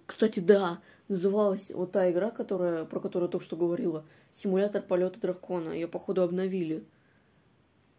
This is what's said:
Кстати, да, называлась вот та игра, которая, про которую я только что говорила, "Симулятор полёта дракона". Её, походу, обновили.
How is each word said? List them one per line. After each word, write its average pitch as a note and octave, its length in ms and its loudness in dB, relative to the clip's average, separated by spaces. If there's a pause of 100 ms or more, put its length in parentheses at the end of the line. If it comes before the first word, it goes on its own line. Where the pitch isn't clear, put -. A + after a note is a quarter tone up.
Кстати, G#3+ 340 0
да, F3+ 420 4 (260)
называлась G3 640 0
вот F3+ 200 -4
та F#3 200 4
игра, F#3 200 0
которая, F3+ 540 -2
про E3 140 -6
которую F3 280 -2
я F3 40 -4
только F3 140 -4
что - 100 -8
говорила, E3+ 480 -2 (320)
"Симулятор G3+ 460 0
полёта F#3 380 0
дракона". F3+ 520 -4
Её, E3 160 -4
походу, F3+ 360 -2
обновили. F3+ 600 -2 (1160)